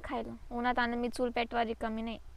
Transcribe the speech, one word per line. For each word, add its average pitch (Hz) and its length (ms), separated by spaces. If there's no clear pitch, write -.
खायला. 233 500
उन्हात 247 240
आणा, 240 180
मी 240 120
चूल 247 220
पेटवा 240 340
रिकामी 226 380
नाही. 226 160